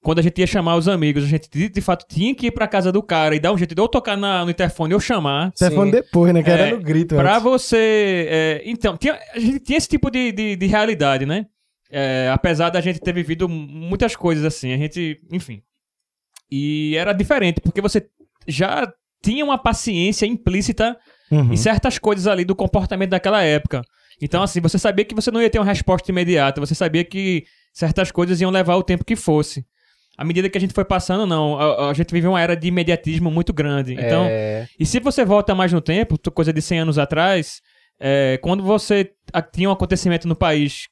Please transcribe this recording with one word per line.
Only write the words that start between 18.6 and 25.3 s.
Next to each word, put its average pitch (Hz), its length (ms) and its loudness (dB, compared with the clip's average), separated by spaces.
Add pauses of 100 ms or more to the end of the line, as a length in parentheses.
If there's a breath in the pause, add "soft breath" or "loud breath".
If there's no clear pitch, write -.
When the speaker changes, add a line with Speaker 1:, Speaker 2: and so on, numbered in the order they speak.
Speaker 1:
tinha 269 220 0
uma 277 140 0
paciência 208 680 0
implícita 220 680 -2 (340 soft breath)
Speaker 2:
Uhum. 147 240 4
Speaker 1:
em - 20 2
certas 202 420 2
coisas 202 280 0
ali 185 180 2
do 185 100 0
comportamento 190 540 0
daquela 190 340 2
época. 151 380 0 (400 soft breath)
Então, 170 220 0
assim, 190 180 -2
você 165 180 2
sabia 202 240 2
que 208 120 -4
você 214 160 0